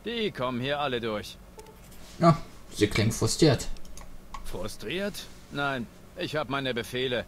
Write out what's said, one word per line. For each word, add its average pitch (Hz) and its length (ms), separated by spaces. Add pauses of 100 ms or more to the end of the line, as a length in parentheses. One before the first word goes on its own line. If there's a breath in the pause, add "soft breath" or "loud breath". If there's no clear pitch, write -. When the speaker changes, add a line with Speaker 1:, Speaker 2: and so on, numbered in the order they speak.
Speaker 1:
Die 220 280
kommen 127 280
hier 143 200
alle 131 200
durch. 107 380 (800)
Speaker 2:
Ja, 170 180 (340)
sie 104 160
klingen 107 240
frustriert. - 560 (760)
Speaker 1:
Frustriert? 151 680 (380)
Nein, 139 340 (320)
ich 160 180
hab 151 140
meine 135 240
Befehle. 123 540